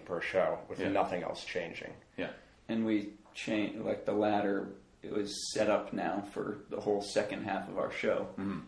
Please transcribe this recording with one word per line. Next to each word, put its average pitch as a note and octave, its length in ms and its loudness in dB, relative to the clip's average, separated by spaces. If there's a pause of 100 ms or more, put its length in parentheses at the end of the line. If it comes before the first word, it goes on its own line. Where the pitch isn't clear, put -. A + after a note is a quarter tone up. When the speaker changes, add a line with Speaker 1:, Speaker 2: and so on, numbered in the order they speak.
Speaker 1:
per F2 180 -2
show E2+ 460 2
with F#2+ 120 -6
Speaker 2:
Yeah. F#2 100 2
Speaker 1:
nothing F#2 340 2
else - 220 -4
changing. - 480 -6 (240)
Speaker 2:
Yeah. F#2 120 -2 (380)
Speaker 3:
And A2+ 180 0
we G#2+ 280 2 (220)
cha-, G#2+ 420 0
like, G#2 280 -2
the G#2 80 2
ladder, G2+ 560 4 (320)
it - 100 -10
was G2+ 420 -2
set G#2+ 160 4
up - 220 4
now F#2 300 0 (120)
for G2 260 -4 (100)
the - 100 -4
whole G#2 220 4
second G2+ 420 0
half F#2+ 240 -2
of F#2+ 100 -8
our - 140 0
show. G#2 360 0 (120)
Speaker 2:
Mm-hmm. F#2+ 280 -2